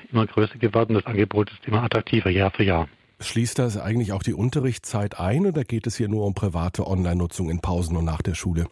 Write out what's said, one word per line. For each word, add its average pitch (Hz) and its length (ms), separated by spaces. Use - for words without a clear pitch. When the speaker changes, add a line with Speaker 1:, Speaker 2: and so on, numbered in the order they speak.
Speaker 1:
immer 113 140
größer 107 320
geworden, 113 360
das 101 120
Angebot 104 440
ist - 160
immer 107 160
attraktiver, 110 480
Jahr 95 220
für 113 120
Jahr. 85 240
Speaker 2:
Schließt - 380
das 120 180
eigentlich 107 360
auch 98 100
die 139 120
Unterrichtszeit 117 840
ein 113 280
oder 156 180
geht 117 240
es - 80
hier 110 120
nur 107 160
um 101 100
private 90 520
Online-Nutzung 87 640
in 85 100
Pausen 87 360
und 82 80
nach 80 180
der 90 120
Schule? 85 360